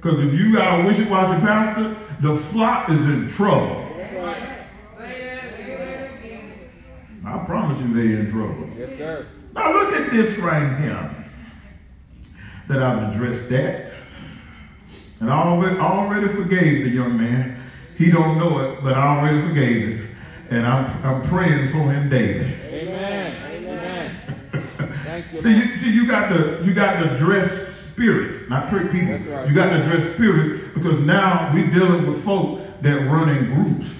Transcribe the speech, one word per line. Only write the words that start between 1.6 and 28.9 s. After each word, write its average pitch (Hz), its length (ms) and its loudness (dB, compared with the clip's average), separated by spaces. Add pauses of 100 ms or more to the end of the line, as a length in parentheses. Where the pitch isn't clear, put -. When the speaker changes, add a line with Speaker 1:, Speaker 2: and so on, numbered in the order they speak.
Speaker 1:
the 151 160 2
flock 220 540 0
is 147 160 4
in 123 220 0
trouble. - 560 0 (3500)
I - 200 -8
promise 143 360 -2
you 120 120 -2
they 113 280 2
in 101 100 -2
trouble. 107 380 -6 (100)
Speaker 2:
Yes, 127 180 -12
sir. 151 300 -10 (280)
Speaker 1:
Now - 180 0
look 403 220 2
at - 180 -2
this 220 260 2
right 151 420 0
here 92 300 -4 (1600)
that 139 140 0
I've 107 320 -2
addressed 120 360 -4
that. - 420 -2 (1300)
And 113 100 -4
I 147 120 2
already, 175 360 2
already 202 500 0
forgave 175 560 2
the 123 60 0
young 120 280 0
man. 123 380 0 (420)
He 170 120 6
don't 160 280 4
know 165 220 2
it, - 220 -4
but 135 120 2
I 143 240 4
already 147 280 4
forgave 120 540 2
it. - 60 -10 (420)
And 117 180 0
I'm, 131 200 2 (180)
I'm 135 240 0
praying 160 420 2
for 143 220 2
him 143 160 0
daily. 107 460 0 (100)
Speaker 2:
Amen. 185 720 -8 (180)
Amen. 175 580 -10 (960)
Thank 170 300 -10
you, 160 60 -8
Speaker 1:
<laughs> - 20 -8
See, 233 120 6
Speaker 2:
Lord. 233 140 4
Speaker 1:
you, - 80 -6
see, 226 160 0
you 233 140 4
got 202 240 0
to, 160 340 0
you 185 80 4
got 190 300 2
to 139 160 2
dress 180 500 2 (240)
spirits, - 560 0
not 131 220 -2
pretty 190 180 0
people. 180 200 0 (100)